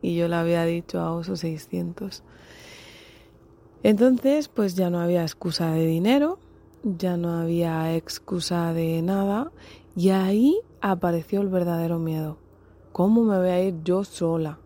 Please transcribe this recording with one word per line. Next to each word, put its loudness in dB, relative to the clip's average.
Y -2
yo 0
le -2
había 2
dicho -4
a -2
Oso -6
seiscientos. -8
Entonces, 4
pues -4
ya 2
no 0
había 0
excusa -4
de 2
dinero, 2
ya -2
no -2
había -2
excusa -4
de -2
nada, -2
y 4
ahí 4
apareció 0
el 0
verdadero 0
miedo. -4
¿Cómo 4
me 2
voy 2
a 2
ir -2
yo 2
sola? -4